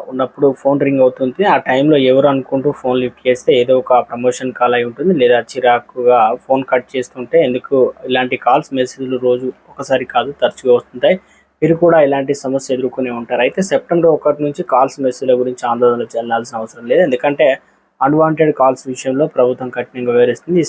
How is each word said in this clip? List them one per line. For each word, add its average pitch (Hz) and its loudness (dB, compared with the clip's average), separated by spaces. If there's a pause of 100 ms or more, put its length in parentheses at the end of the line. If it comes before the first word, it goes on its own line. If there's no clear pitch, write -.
ఉన్నప్పుడు 131 -2
ఫోన్ 139 0
రింగ్ 139 2
అవుతుంది. 127 -2
ఆ 185 4
టైంలో 139 2
ఎవరు 135 4
అనుకుంటూ 135 -2
ఫోన్ 127 -2
లిఫ్ట్ 123 -6
చేస్తే 127 2
ఏదో 127 2
ఒక 123 2
ప్రమోషన్ 123 -4
కాల్ 120 0
అయి 120 0
ఉంటుంది, 143 -2
లేదా 123 4
చిరాకుగా 120 0 (240)
ఫోన్ 131 0
కట్ 123 -2
చేస్తుంటే 127 -4
ఎందుకు 127 -2 (280)
ఇలాంటి 127 -2
కాల్స్, 127 0
మెసేజ్‌లు 131 -4
రోజు 123 0 (220)
ఒకసారి 131 -4
కాదు 123 -4
తరచుగా 123 0
వస్తుంటాయి. 127 0 (440)
మీరు 160 2
కూడా 165 4
ఇలాంటి 139 0
సమస్య 135 -4
ఎదుర్కొనే 127 -4
ఉంటారు. 120 -4
అయితే 131 0
సెప్టెంబర్ 165 0
ఒకటి 147 0
నుంచి 147 -4
కాల్స్, 131 0
మెసేజ్‌ల 127 0
గురించి 127 -6
ఆందోళన 120 0 (100)
చెందాల్సిన 117 -6
అవసరం 113 -12
లేదు, 135 2
ఎందుకంటే 143 0 (540)
అన్‌వాంటెడ్ 156 2
కాల్స్ 131 0
విషయంలో 135 -4
ప్రభుత్వం 123 -2
కఠినంగా 123 -6
వ్యవహరిస్తుంది. 123 0
ఈ 147 0